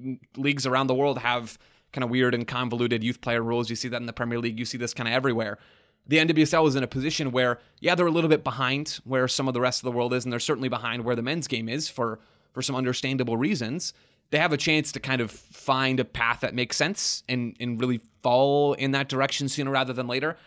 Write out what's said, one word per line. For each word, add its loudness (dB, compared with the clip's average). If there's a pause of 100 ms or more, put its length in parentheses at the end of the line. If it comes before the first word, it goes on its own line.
m-, -8 (180)
leagues 0
around 2
the 4
world 2
have -2 (340)
kinda -4
weird 2
and -2
convoluted -2
youth -2
player -2
rules. -2
You -4
see -6
that -6
in -10
the -10
Premier -4
League. -4
You -4
see -8
this -6
kinda -4
everywhere. 0 (480)
The 4
N 6
W 6
S 0
L 6
is 2
in 0
a -2
position -2
where, 2 (200)
yeah, 2
they're 4
a 4
little 4
bit 4
behind -2
where 2
some 0
of 0
the 0
rest 0
of -6
the -2
world 0
is, 0
and -4
they're -2
certainly -2
behind -4
where 0
the 0
men's -2
game -2
is -4
for, -4 (340)
for -6
some -2
understandable 0
reasons. -2 (360)
They 2
have 2
a 2
chance 2
to -8
kind 0
of -2
find -2
a 2
path 0
that -2
makes -4
sense -2
and, -4
and -4
really 0 (220)
fall 4
in -2
that 0
direction -2
sooner -4
rather 0
than -6
later. -4